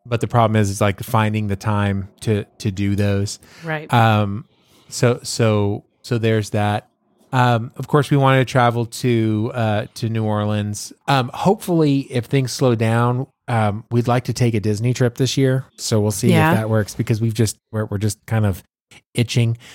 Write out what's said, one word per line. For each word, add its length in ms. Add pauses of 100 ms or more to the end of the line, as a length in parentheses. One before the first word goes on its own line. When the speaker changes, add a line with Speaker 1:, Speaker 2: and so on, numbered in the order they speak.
Speaker 1:
but 140
the 80
problem 320
is, 100
is, 120
like, 200
finding 460
the 80
time 540 (120)
to, 220 (140)
to 140
do 240
those. 440 (240)
Speaker 2:
Right. 300
Speaker 1:
Um, 520 (440)
so, 340
so, 640 (160)
so 160
there's 320
that. 380 (440)
Um, 440
of 120
course, 220
we 80
wanted 220
to 120
travel 360
to, 640
uh, 320 (100)
to 140
New 140
Orleans. 680 (160)
Um, 240
hopefully, 680 (120)
if 140
things 260
slow 220
down, 540 (200)
um, 440
we'd 160
like 160
to 100
take 220
a 40
Disney 360
trip 200
this 220
year. 280 (120)
So 240
we'll 80
see 220
Speaker 2:
Yeah. 220
Speaker 1:
if 40
that 140
works 240
because 260
we've 140
just, 220 (140)
we're, 140
we're 140
just 260
kind 220
of 160 (500)
itching, 460 (160)